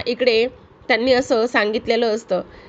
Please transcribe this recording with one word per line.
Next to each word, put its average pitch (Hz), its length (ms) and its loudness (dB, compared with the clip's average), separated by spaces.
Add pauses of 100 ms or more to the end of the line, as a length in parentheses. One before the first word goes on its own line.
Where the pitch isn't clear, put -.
इकडे 233 380 0 (440)
त्यांनी 254 240 2
असं 240 320 2
सांगितलेलं 226 720 0
असतं 202 260 -4 (280)